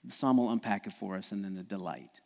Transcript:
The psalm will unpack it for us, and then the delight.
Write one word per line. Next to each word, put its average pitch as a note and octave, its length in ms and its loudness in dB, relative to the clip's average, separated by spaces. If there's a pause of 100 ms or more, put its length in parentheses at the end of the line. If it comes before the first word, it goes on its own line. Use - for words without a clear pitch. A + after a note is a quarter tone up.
The - 100 -12
psalm C3 240 6
will A#2+ 120 4
unpack A2 360 0
it G2+ 80 -8
for F#2+ 220 -6
us, G2 160 -8
and G2+ 120 -4
then F#2+ 100 -6
the F#2 80 -6
delight. F2 640 -8